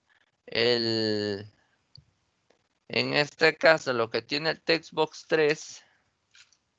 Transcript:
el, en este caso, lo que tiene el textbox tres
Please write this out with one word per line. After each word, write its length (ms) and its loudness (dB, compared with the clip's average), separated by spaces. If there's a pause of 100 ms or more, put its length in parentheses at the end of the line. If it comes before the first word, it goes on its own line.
(460)
el, 1000 0 (1400)
en 260 -2
este 420 2
caso, 360 2
lo 180 -2
que 120 -2
tiene 280 -4
el 100 -6
textbox 680 -2
tres 560 0 (960)